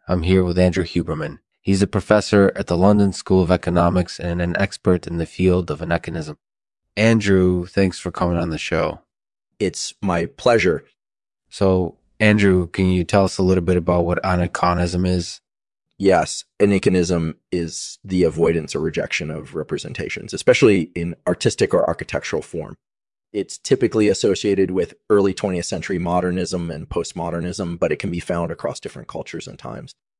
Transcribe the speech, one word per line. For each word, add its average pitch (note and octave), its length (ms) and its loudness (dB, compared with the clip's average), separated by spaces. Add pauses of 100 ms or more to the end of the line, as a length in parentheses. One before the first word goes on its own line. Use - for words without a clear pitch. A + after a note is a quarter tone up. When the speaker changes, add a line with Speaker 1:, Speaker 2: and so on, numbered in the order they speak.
Speaker 1:
I'm F2+ 160 -2
here F#2 200 4
with F2 140 -2
Andrew F#2 260 4
Huberman. D#2+ 540 -6 (240)
He's G2 180 0
a G2+ 60 4
professor G2+ 680 4
at G2 120 -6
the F2 100 0
London G2+ 380 4
School - 260 2
of F2 100 2
Economics F2 680 0
and F2 220 -4
an F2 160 -2
expert - 480 0
in E2+ 100 -6
the E2 100 -2
field F2+ 440 0
of D2 100 -6
anarchism. E2 560 -6 (600)
Andrew, G2 680 2
thanks F#2+ 340 0
for F2+ 120 -8
coming F2 260 -2
on E2+ 140 -2
the D#2 80 -6
show. - 420 -4 (580)
Speaker 2:
It's - 440 -4
my F2 240 0
pleasure. F#2+ 580 2 (680)
Speaker 1:
So, F#2 460 0 (240)
Andrew, G2+ 460 4
can F#2 240 0
you F2+ 140 2
tell G2 200 4
us - 140 -2
a G2 40 0
little F#2 220 2
bit F2+ 140 2
about F2 260 2
what E2+ 180 -2
anarchonism F2+ 840 0
is? F2+ 340 -4 (560)
Speaker 2:
Yes, - 480 2 (160)
anarchonism F2+ 800 2 (120)
is - 540 -8
the F#2 200 0
avoidance E2 500 0
or D2+ 60 -2
rejection D#2 500 -4
of D2 240 -12
representations, - 800 -8
especially G2+ 600 4
in E2+ 220 -6 (100)
artistic - 460 0
or F2 160 2
architectural - 540 -6
form. - 340 -10 (560)
It's G2+ 240 -6
typically A2 520 2
associated F#2+ 640 0
with F2+ 200 -2 (160)
early G2 240 4
twentieth F2+ 320 -4
century F#2 340 -6
modernism F2+ 720 -2
and D2 160 -10
postmodernism, E2+ 920 -6
but E2+ 140 -2
it D2+ 60 -2
can F#2 120 -6
be E2+ 100 -6
found E2 320 -4
across - 260 -8
different - 300 -16
cultures - 400 -12
and - 100 -18
times. - 360 -14 (260)